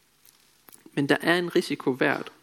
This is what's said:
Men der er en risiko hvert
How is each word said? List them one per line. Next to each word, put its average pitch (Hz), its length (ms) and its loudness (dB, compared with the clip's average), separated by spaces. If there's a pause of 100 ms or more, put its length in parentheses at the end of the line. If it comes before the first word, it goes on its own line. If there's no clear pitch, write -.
(920)
Men 143 160 0
der 143 120 4
er 170 160 2
en 175 180 -2
risiko 147 380 0
hvert 139 380 0 (120)